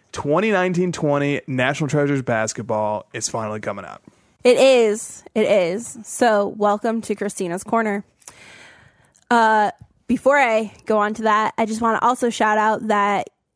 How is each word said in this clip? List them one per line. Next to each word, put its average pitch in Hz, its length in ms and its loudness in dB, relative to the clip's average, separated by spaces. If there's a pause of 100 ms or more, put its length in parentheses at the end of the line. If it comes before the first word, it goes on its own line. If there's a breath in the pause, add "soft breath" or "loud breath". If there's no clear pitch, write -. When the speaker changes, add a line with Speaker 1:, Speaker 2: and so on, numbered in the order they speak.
(120)
Speaker 1:
Twenty 170 400 0
nineteen 180 400 0
twenty 143 540 0
National 135 420 -2
Treasures 143 320 0
basketball 110 920 -2
is 117 140 -8
finally 110 320 -6
coming 101 260 -10
out. - 160 -18 (420 soft breath)
Speaker 2:
It 247 140 6
is. 233 640 2 (100)
It 220 160 0
is. 196 540 0
So 208 440 2 (100)
welcome 208 420 0
to 208 140 -6
Christina's 190 500 -6
Corner. 214 400 -2 (1300 loud breath)
Uh, 220 400 4 (360)
before 262 320 2
I 220 340 0 (140)
go 214 120 2
on 208 160 0
to 220 80 -12
that, 220 360 2
I 226 80 0
just 220 140 -6
wanna 226 220 0
also 240 280 2
shout 214 280 2
out 214 300 0
that 202 420 0 (240)